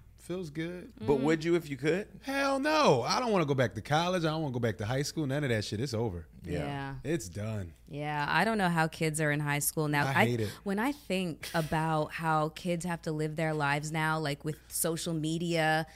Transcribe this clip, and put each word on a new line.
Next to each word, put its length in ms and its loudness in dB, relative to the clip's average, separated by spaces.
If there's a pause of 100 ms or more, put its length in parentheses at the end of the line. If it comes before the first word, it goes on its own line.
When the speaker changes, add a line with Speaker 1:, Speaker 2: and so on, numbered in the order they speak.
(160)
Speaker 1:
Feels 340 -8
good. 480 -8
Speaker 2:
But 160 2
Speaker 3:
Mm-hmm. 100 0
Speaker 2:
would 180 2
you 120 4
if 140 -2
you 80 -6
could? 300 0 (140)
Speaker 1:
Hell 380 0
no. 420 6
I 180 0
don't 120 0
wanna 140 4
go 100 0
back 200 2
to 60 -4
college. 420 2
I 60 2
don't 140 0
wanna 100 -4
go 60 -2
back 180 0
to 80 -4
high 160 -2
school. 240 -4
None 180 0
of 60 0
that 160 2
shit. 160 -4
It's 140 -4
over. 320 -2 (180)
Speaker 2:
Yeah. 140 -2
Speaker 3:
Yeah. 340 -6 (100)
Speaker 1:
It's 240 -2
done. 460 -6 (160)
Speaker 3:
Yeah, 400 -4
I 160 4
don't 120 2
know 120 4
how 180 4
kids 320 -2
are 120 2
in 100 0
high 180 0
school 300 0
now. 160 2
Speaker 1:
I 40 0 (120)
Speaker 3:
I 40 6
Speaker 1:
hate 140 2
it. 100 0 (140)
Speaker 3:
when 160 -2
I 140 0
think 600 -4
about 600 0
how 360 2
kids 360 -4
have 160 -4
to 100 -4
live 240 -2
their 180 0
lives 380 0
now, 260 2
like, 280 -4
with 100 -4 (140)
social 440 -2
media. 720 2 (100)